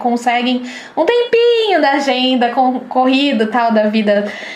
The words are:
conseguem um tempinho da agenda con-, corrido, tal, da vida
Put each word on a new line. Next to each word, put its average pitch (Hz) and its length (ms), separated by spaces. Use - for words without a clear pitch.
conseguem 240 640
um 311 80
tempinho 466 760
da 277 120
agenda 254 580
con-, 254 380
corrido, 262 640
tal, 233 200
da 214 120
vida 208 420